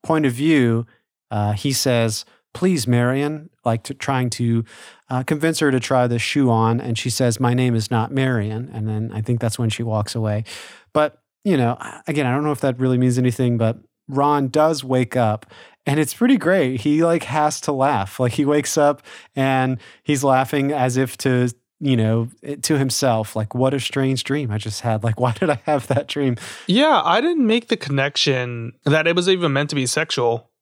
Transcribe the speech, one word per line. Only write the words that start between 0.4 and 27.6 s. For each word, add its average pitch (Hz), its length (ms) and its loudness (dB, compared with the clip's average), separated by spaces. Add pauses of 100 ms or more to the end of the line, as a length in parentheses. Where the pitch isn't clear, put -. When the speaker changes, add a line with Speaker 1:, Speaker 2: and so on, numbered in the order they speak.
Speaker 1:
Uh, 104 220 -2
he 131 220 -2
says, 117 500 0 (300)
"Please, 175 340 0
Marion," 139 600 0 (160)
like, 113 180 0
to, 143 100 -10
trying 127 380 -2
to, 117 320 0 (460)
uh, 131 140 -2
convince 156 360 -2
her 147 120 2
to 131 100 2
try 123 260 2
the 120 120 -2
shoe 131 300 0
on. 113 300 2
And 117 180 -4
she - 120 -6
says, 120 300 0
"My 123 140 2
name 123 220 2
is 110 160 -4
not 117 220 0
Marion." 123 600 -2
And 107 140 -6
then 107 260 -4
I 107 80 -6
think 117 200 -2
that's 117 180 -2
when 117 100 0
she 113 140 -4
walks 107 320 -2
away. 110 300 -2 (480)
But, 151 280 0 (220)
you 185 140 4
know, 120 200 2 (300)
again, 147 180 0
I 123 60 2
don't 143 140 0
know 151 80 0
if 127 80 -6
that 127 180 0
really 127 180 2
means 123 200 2
anything, 123 400 2
but 113 200 0 (300)
Ron 139 400 2
does 151 380 2
wake 127 320 0
up 107 280 0 (440)
and 143 100 2
it's 151 140 0
pretty 247 240 4
great. 147 440 2
He, 151 220 2
like, 170 200 2
has 151 380 0
to 156 100 -2
laugh. 131 480 0
Like, 123 140 0
he 143 120 0
wakes 147 320 0
up 147 240 4 (340)
and 131 440 2 (240)
he's 143 200 0
laughing 135 480 2
as 127 260 0
if 131 200 -2
to, 123 320 0 (300)
you 135 180 2
know, 113 320 0 (140)
it, 143 200 -10
to 156 140 2
himself, 120 580 0
like, 107 200 -4
"What 131 180 2
a 139 60 -2
strange 135 440 -2
dream 139 280 -4
I 107 80 -2
just 104 220 -8
had. 110 220 -2
Like, 113 160 -2
<laughs> 123 40 0
why 123 100 2
did 175 160 0
I 135 160 0
have 147 220 0
that 135 200 0
dream?" 135 280 -2 (320)
Speaker 2:
Yeah, 262 360 4
I 175 180 2
didn't 311 260 0
make 233 220 0